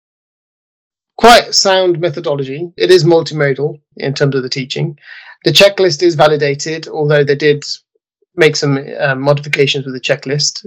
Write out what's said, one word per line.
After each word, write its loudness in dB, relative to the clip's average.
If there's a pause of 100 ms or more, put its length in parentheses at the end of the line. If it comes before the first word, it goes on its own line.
(1200)
Quite -2
sound 0
methodology. -6
It 2
is 6
multimodal 0 (200)
in -4
terms 0
of -2
the -6
teaching. -6 (460)
The 2
checklist 4
is 4
validated, 0
although 2
they 0
did 2 (720)
make 4
some, 0 (200)
uh, 0
modifications 0
with -10
the -10
checklist. -4